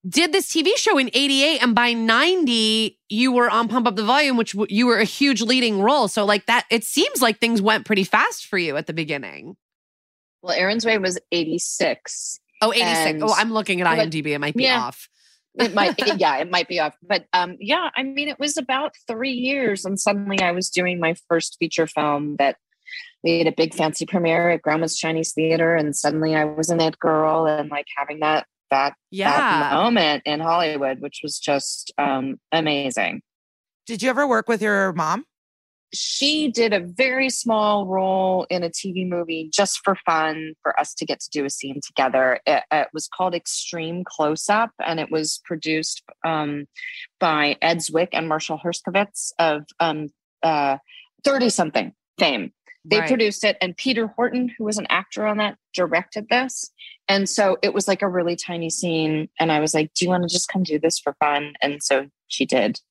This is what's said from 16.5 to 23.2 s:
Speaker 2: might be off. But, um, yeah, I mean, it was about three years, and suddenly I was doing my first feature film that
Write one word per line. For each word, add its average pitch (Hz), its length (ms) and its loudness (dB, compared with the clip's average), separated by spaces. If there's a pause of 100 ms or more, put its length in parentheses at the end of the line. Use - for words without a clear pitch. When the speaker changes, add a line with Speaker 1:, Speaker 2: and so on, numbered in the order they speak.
Speaker 2:
might 175 160 0
be 175 100 -4
off. 151 240 -2
But, 185 300 -2
um, 180 260 0
yeah, 311 380 -2
I 262 80 -2
mean, 277 240 -4
it 285 100 -8
was 294 180 -2
about 269 380 -4 (140)
three 240 240 -4
years, 247 520 -2
and 190 140 -4
suddenly 202 420 0
I 175 120 2
was 185 180 -4
doing 180 300 -2
my 165 160 0 (120)
first - 300 0
feature 160 300 0
film 147 480 -2
that 139 220 2 (680)